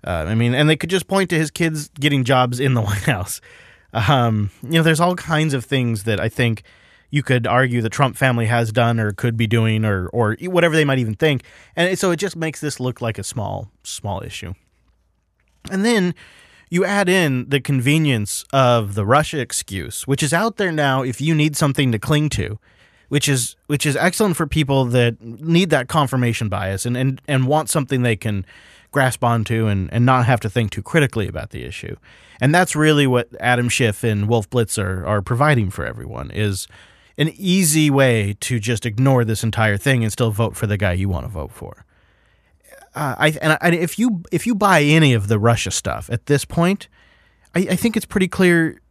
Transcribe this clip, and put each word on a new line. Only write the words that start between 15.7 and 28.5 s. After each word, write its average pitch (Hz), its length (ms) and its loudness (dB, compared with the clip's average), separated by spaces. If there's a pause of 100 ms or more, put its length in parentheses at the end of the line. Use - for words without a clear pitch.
And 190 140 -2
then 202 300 2 (560)
you 180 160 0
add 202 240 0
in 143 400 0
the 139 100 0
convenience 139 920 0
of 120 440 2
the 104 100 -2
Russia 143 360 2
excuse, - 680 -8
which 139 160 0
is 143 100 0
out 208 240 0
there 185 160 -2
now 139 300 0
if 123 180 -6
you 156 140 0
need 151 200 2
something 139 380 2
to 110 60 -2
cling 151 320 0
to, 107 280 -6 (520)
which 143 180 0
is, 127 280 -2 (100)
which 147 180 -2
is 147 100 0
excellent 175 420 0
for 160 100 -2
people 135 400 0
that 120 340 0
need 165 480 0
that 135 200 0
confirmation 123 600 0
bias 98 380 -4
and, 123 100 -2
and, 131 320 -2
and 131 180 2
want 151 220 0
something 135 320 0
they 117 160 2
can 101 300 -4 (440)